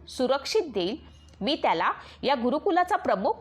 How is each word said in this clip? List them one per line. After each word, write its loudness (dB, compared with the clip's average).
सुरक्षित 0
देईल, -2
मी 0
त्याला 2
या 2
गुरुकुलाचा 2
प्रमुख 0